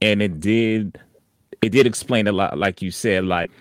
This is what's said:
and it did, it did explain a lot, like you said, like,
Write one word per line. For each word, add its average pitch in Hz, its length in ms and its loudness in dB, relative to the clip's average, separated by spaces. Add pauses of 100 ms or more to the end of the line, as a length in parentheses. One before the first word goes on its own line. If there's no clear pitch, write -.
and 104 200 2
it 90 180 -2
did, 110 600 0 (640)
it 110 60 0
did 123 180 6
explain 110 400 -2
a 104 40 2
lot, 95 280 -2
like 95 220 -2
you 92 100 -6
said, 95 340 -2
like, 87 240 -2 (120)